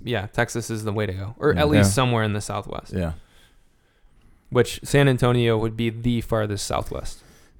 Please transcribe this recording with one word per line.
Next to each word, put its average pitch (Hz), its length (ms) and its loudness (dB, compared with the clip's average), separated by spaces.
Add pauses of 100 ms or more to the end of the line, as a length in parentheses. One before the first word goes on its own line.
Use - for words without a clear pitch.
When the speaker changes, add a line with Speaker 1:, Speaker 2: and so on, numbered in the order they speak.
Speaker 1:
yeah, 113 240 -4
Texas 117 420 -4
is 110 140 -6
the 107 80 -4
way 107 140 -2
to 95 80 -4
go, 98 260 -10
or - 140 2
Speaker 2:
Yeah. - 80 2
Speaker 1:
at 151 80 4
least 101 200 6
Speaker 3:
Yeah. 98 40 2
Speaker 1:
somewhere 120 300 2
in 104 100 0
the 104 80 -4
Southwest. - 520 -8
Speaker 2:
Yeah. 85 200 -2 (1400)
Speaker 1:
Which 123 340 2
San 139 240 4
Antonio 120 500 2
would 110 180 -2
be 117 140 -2
the 117 320 -2
farthest 104 440 -2
southwest. - 540 -6 (400)